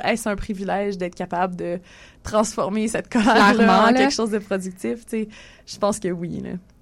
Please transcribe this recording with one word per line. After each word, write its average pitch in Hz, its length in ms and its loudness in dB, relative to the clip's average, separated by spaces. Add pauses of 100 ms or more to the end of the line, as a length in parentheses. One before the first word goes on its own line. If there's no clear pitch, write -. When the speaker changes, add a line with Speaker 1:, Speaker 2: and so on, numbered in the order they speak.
Speaker 1:
est-ce 220 240 0
un 202 60 -2
privilège 196 640 -4
d'être 180 180 -6
capable 180 400 -2
de 175 240 -6 (440)
transformer 214 640 0
cette 190 220 -6
colère-là 214 440 4
Speaker 2:
Clairement, 202 260 6
Speaker 1:
en 214 80 6
Speaker 2:
là. 233 60 6
Speaker 1:
quelque 262 200 4
chose 220 180 -2
de 214 80 -2
productif, 196 640 -6
tu 220 180 -4
sais ? 208 40 -6 (380)
Je - 120 -18
pense 208 220 0
que 185 100 -4
oui, 175 340 -6
là. - 80 -10 (300)